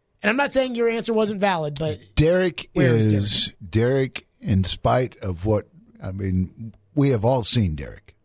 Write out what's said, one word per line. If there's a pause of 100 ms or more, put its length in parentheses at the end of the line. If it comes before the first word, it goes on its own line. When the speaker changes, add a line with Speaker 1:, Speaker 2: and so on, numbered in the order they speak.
(240)
Speaker 1:
And
I'm
not
saying
your
answer
wasn't
valid,
but (160)
Speaker 2:
Derek
Speaker 1:
where
is
Speaker 2:
is, (160)
Speaker 1:
Derrick?
Speaker 2:
Derek, (160)
in
spite
of
what, (340)
I
mean, (220)
we
have
all
seen
Derek